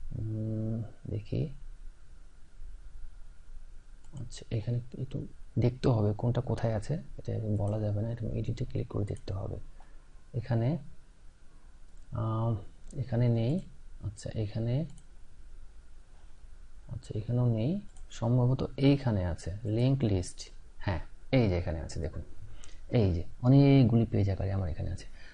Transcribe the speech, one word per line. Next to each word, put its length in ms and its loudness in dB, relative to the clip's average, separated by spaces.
উম, 640 -2
দেখি, 400 -2
আচ্ছা 320 -10
এখানে 280 -2
একটু 300 -6
দেখতে 300 4
হবে 240 4
কোনটা 280 0
কোথায় 340 0
আছে, 180 -2
এটা 400 -6
এখন 240 0
বলা 220 0
যাবে 220 0
না, 100 -2
এটা 140 -4
এডিটে 400 -2
ক্লিক 220 -2
করে 180 -2
দেখতে 280 -4
হবে। 220 -4
এখানে, 440 2
আহ, 440 0
এখানে 360 2
নেই, 300 4
আচ্ছা 320 -8
এখানে, 500 0
আচ্ছা 280 -6
এখানেও 260 2
নেই, 360 2
সম্ভবত 680 4
এইখানে 480 6
আছে, 400 -4
লিংক 380 4
লিস্ট, 360 2
হ্যাঁ 220 0
এই 180 6
যে 80 4
এখানে 240 -2
আছে, 180 -6
দেখুন 220 -4
এই 240 6
যে 100 0
অনেকগুলি 640 10
পেজ 240 4
আকারে 220 0
আমার 180 0
এখানে 220 -2
আছে। 140 -6